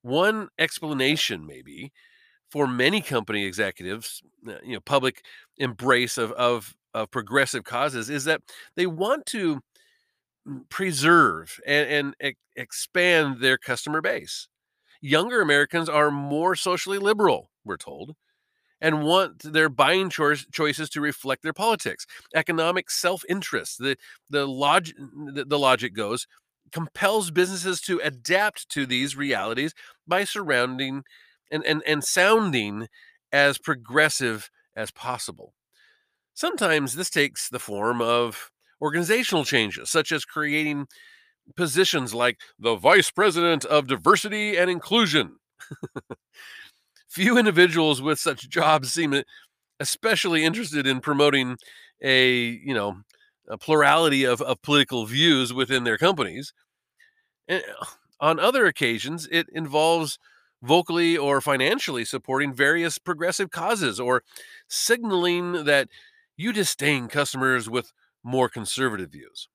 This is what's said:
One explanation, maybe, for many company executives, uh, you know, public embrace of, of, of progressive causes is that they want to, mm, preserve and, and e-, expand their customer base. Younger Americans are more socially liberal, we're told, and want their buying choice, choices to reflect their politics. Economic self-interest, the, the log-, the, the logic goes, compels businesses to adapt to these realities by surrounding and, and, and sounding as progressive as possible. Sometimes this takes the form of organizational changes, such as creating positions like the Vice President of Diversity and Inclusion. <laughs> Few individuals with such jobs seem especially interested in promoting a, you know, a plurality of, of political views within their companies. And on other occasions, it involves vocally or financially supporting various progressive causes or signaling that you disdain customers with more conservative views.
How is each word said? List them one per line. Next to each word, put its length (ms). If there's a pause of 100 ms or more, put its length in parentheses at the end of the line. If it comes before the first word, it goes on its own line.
One 480 (100)
explanation, 880
maybe, 460 (580)
for 160
many 360
company 420
executives, 800 (260)
uh, 60 (100)
you 100
know, 60
public 440 (340)
embrace 580
of, 160
of, 420 (200)
of 160
progressive 540
causes 440
is 160
that 160 (340)
they 120
want 400
to, 340 (880)
mm, 220
preserve 960
and, 240
and 420
e-, 40 (200)
expand 840
their 180
customer 420
base. 480 (540)
Younger 400
Americans 480
are 200
more 460
socially 420
liberal, 520 (120)
we're 140
told, 380 (680)
and 240
want 480
their 160
buying 420
choice, 400
choices 400
to 100
reflect 440
their 80
politics. 520 (300)
Economic 560
self-interest, 880
the, 180 (320)
the 160
log-, 440 (440)
the, 140
the 120
logic 360
goes, 320 (460)
compels 580
businesses 500
to 220
adapt 680
to 160
these 320
realities 560 (320)
by 200
surrounding 800 (440)
and, 160
and, 220
and 160
sounding 840 (420)
as 260
progressive 920 (240)
as 160
possible. 640 (800)
Sometimes 600
this 140
takes 380
the 120
form 420
of 480 (300)
organizational 640
changes, 460
such 200
as 140
creating 640 (640)
positions 600
like 260 (180)
the 160
Vice 380
President 520
of 220
Diversity 720
and 120
Inclusion. 680 (340)
<laughs> 460 (920)
Few 280
individuals 640
with 180
such 300
jobs 420
seem 320 (560)
especially 680
interested 400
in 160
promoting 560 (420)
a, 420
you 300
know, 300 (460)
a 100
plurality 640
of, 160
of 220
political 420
views 480
within 320
their 140
companies. 560 (920)
And 160 (560)
on 220
other 240
occasions, 680
it 220
involves 640 (440)
vocally 520
or 280
financially 640
supporting 480
various 420
progressive 540
causes 500
or 220 (440)
signaling 1000
that 240 (500)
you 160
disdain 540
customers 600
with 240 (320)
more 240
conservative 640
views. 440